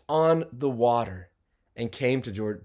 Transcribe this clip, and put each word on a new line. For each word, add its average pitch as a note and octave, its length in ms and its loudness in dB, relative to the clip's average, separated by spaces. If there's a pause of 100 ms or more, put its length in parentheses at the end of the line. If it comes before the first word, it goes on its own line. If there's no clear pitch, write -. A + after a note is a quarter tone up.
on D#3+ 440 2
the C3 160 -4
water, A#2 600 0 (460)
and A#2 160 -6
came C3 300 0
to, G#2+ 320 -6 (100)